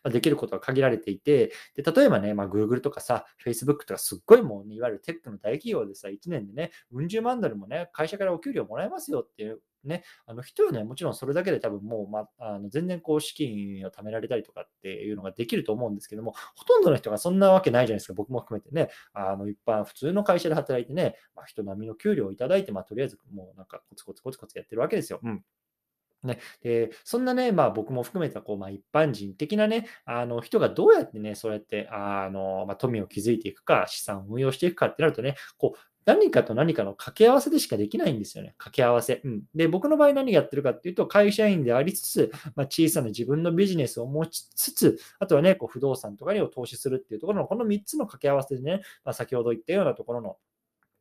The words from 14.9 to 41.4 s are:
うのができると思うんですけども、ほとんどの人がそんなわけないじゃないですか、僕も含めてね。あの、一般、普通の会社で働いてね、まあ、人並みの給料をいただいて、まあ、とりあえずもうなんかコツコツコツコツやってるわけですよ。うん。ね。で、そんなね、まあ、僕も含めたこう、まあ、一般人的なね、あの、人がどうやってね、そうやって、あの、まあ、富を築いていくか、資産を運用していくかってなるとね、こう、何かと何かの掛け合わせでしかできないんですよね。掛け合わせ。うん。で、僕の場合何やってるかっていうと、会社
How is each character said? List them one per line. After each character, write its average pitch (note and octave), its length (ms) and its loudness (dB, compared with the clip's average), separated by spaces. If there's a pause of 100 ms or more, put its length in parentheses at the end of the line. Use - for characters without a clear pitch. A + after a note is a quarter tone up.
う - 20 -8
の F#2+ 80 -12
が F#2+ 80 -10
で A#2 160 -8
き A3+ 80 -4
る E3+ 80 -2
と - 80 -4
思 A2+ 160 -4
う G#2 40 -8
ん G2+ 40 -6
で G2+ 60 -10
す - 80 -20
け G#2+ 80 -14
ど G#2+ 40 -12
も、 A2+ 120 -8 (220)
ほ - 100 -20
と B4 140 6
ん G4+ 40 6
ど E3+ 80 6
の B2+ 60 4
人 - 120 -8
が G#2 80 0
そ F3 120 -4
ん F#3+ 100 2
な G3 120 8
わ F#3 100 8
け C#3+ 100 2
な B2 100 6
い B2 60 4
じ A2+ 60 -2
ゃ - 20 -2
な - 0 -
い - 40 -2
で - 20 -
す - 60 -14
か、 F#2 60 -14
僕 G#2 160 -6
も B2+ 120 -6
含 A2 160 -8
め - 40 -10
て - 140 -10
ね。 D3+ 140 2 (240)
あ G2 240 -4
の、 G2+ 100 -8
一 G#2 180 -8
般、 A2 200 0
普 - 80 -14
通 D3 180 -4
の G#3 140 0
会 F3 160 4
社 E3+ 80 -2
で D#3 60 0
働 B2+ 280 -2
い - 20 -14
て C3 80 -12
ね、 D#3 220 0 (180)
ま - 100 -20
あ、 - 20 -20
人 - 180 -10
並 G2 180 -10
み A2+ 60 -10
の A2 80 -12
給 G#3 200 0
料 A2+ 120 -2
を F#2+ 60 -10
い - 20 -14
た B2+ 140 -4
だ F#3+ 80 4
い G3 80 -2
て、 A#2 80 -10
ま F#2+ 80 -6
あ、 - 20 -12
と - 100 -18
り A#2 100 -4
あ - 20 -2
え - 20 -2
ず G2+ 100 -16 (160)
も F#2 220 -16
う - 20 -20
な F#2+ 60 -20
ん - 20 -20
か - 240 -20
コ G2+ 60 -20
ツ - 80 -20
コ F#2+ 100 -16
ツ - 80 -20
コ C3 100 -10
ツ - 60 -16
コ - 100 -20
ツ - 100 -20
や G2 60 -12
っ - 40 -20
て - 80 -14
る A#2 60 0
わ D#3+ 80 0
け G#3+ 80 0
で D#3 40 -2
す - 120 -10
よ。 E2+ 100 -8
う A#2 60 -6
ん。 G2 140 -8 (800)
ね。 B2 160 -6 (220)
で、 A#2 300 0 (120)
そ - 140 -4
ん B3+ 80 -2
な B3+ 80 0
ね、 B3 180 0
ま D#3+ 140 6
あ、 A2 60 4
僕 A2 220 -6
も B2 100 -2
含 F3+ 180 -6
め C#3+ 80 -2
た - 120 -10
こ G#2 140 -8
う、 - 20 -6
ま F#2+ 100 -12
あ、 - 20 -14
一 G2 120 -14 (120)
般 D#3 180 2
人 G2 240 -8
的 F3+ 220 -4
な G#3+ 100 4
ね、 A3+ 200 -2 (180)
あ A#2+ 200 -4
の、 A#2+ 160 -4
人 - 180 -2
が B2+ 100 4
ど D#3+ 180 2
う A4+ 60 12
や F4 100 6
っ - 80 -10
て A2 80 -12
ね、 G#2+ 160 -6
そ A2+ 140 -6
う - 40 -2
や G#2+ 60 -4
っ - 20 -12
て、 G#2 300 -6
あ G2+ 380 -4
の、 F#2+ 380 -4
ま G2 60 -6
あ、 - 20 -10
富 A#2+ 260 -2
を F#2 60 -8
築 G#2 240 -2
い A2+ 80 0
て G2+ 100 -10
い - 40 -8
く - 100 -20
か、 A2+ 240 2
資 - 160 -10
産 G2 180 -8
を G2 80 -14
運 A#2 120 -6
用 C3+ 100 0
し C3 60 -8
て F3 100 0
い F3+ 60 -2
く - 40 -20
か A#2 100 2
っ - 80 -8
て - 60 -8
な D#3+ 60 4
る D3 60 2
と A2+ 80 -6
ね、 C3+ 140 -4 (220)
こ - 180 0
う、 - 40 -20 (260)
何 F4 260 6
か - 120 6
と - 120 -6
何 D#3+ 180 2
か A2 100 -2
の G2 80 -6
掛 - 240 -14
け A3 140 8
合 C4 60 8
わ C#4 60 4
せ D4 100 -4
で D#4 80 4
し - 80 -2
か A3+ 100 -2
で G3+ 100 0
き - 100 -6
な F4 100 0
い D3+ 60 2
ん A2 60 -4
で G2+ 60 -6
す - 120 -14
よ G#2+ 60 -10
ね。 - 140 -18
掛 - 140 -20
け C3 120 2
合 A#2+ 100 6
わ A#2+ 80 4
せ。 B2 220 -2
う C#3 60 -6
ん。 G#2+ 140 -6 (100)
で、 E3 140 4
僕 F#3+ 220 0
の D#4 80 4
場 D4 100 8
合 C#4+ 60 6
何 C4+ 200 0
や D#3 80 8
っ - 80 -2
て - 60 -10
る C#3+ 80 0
か C3 80 2
っ - 80 -8
て F3+ 100 -8
い F3+ 40 -6
う - 20 -18
と、 E3+ 120 0
会 G#3 240 6
社 G#3+ 160 2